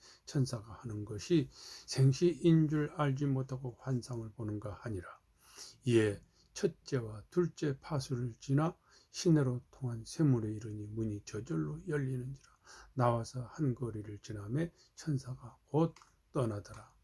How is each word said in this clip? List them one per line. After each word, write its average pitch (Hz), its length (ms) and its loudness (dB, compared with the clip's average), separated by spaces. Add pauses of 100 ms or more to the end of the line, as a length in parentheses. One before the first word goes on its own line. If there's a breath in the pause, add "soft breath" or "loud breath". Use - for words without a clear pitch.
(260 loud breath)
천사가 117 560 -4
하는 107 240 -8
것이 131 440 0 (360 loud breath)
생시인 156 840 6
줄 147 300 0
알지 143 280 2
못하고 131 540 -2
환상을 120 520 -4
보는가 107 500 -6
하니라. 101 260 -6 (800 loud breath)
이에 110 360 4 (320 soft breath)
첫째와 113 760 -4
둘째 160 500 0
파수를 127 600 -4
지나 151 360 2 (360 soft breath)
시내로 135 500 4 (100)
통한 117 340 -6
쇠물에 120 460 4
이르니 107 360 -8
문이 107 360 -2
저절로 151 640 -4
열리는지라. 135 640 -2 (440 loud breath)
나와서 120 520 2
한 135 280 -2
거리를 107 460 -6
지나매 110 520 -4 (240 soft breath)
천사가 127 600 -6 (100)
곧 165 280 2 (380)
떠나더라. 110 580 -4 (120)